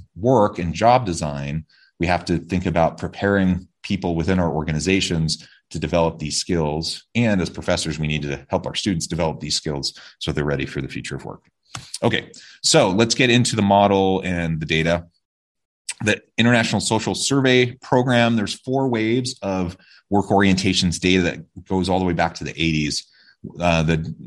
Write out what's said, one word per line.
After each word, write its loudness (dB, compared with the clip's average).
work 4
and -4
job 4
design, -6
we 0
have 0
to 0
think -2
about 0
preparing 0
people -4
within 0
our 0
organizations -2
to -8
develop 0
these -6
skills. -4
And 2
as -2
professors, -4
we -4
need -2
to -8
help -4
our -10
students -2
develop -4
these -6
skills -6
so -6
they're -2
ready -2
for -8
the -8
future -10
of -12
work. -16
Okay, -2
so 4
let's 2
get 2
into 2
the 2
model 4
and -2
the -8
data. 0
The 0
International 2
Social 0
Survey 2
Program, 2
there's -2
four -2
waves -2
of -4
work 2
orientations 2
data 4
that -6
goes -2
all 0
the -2
way 0
back 0
to -12
the -8
eighties. -2
Uh, 2
the, 0